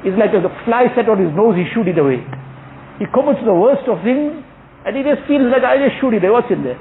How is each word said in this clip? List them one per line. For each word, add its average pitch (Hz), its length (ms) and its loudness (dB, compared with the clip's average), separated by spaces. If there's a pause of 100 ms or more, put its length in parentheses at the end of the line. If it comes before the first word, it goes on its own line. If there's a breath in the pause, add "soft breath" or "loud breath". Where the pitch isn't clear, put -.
is 190 140 -2
like 208 160 2
a 185 80 2 (240)
fly 247 260 2
set 233 160 0
on 202 140 2
his 170 100 0
nose, 208 240 2
he 180 160 0
shoot 226 160 -2
it 170 80 -2
away. 139 240 2 (800)
He 208 160 -6
commits 277 320 2
the 202 80 4
worst 233 340 2
of 180 140 -4
things 294 400 -2 (420)
and 214 120 -6
he 277 100 -4
just 294 240 0
feels 277 180 2
like, 254 140 2
"I 254 160 2
just 277 220 0
shoot 262 120 0
it 190 120 0
away, 202 100 4
what's 240 160 0
in 151 140 -2
there?" 123 160 -6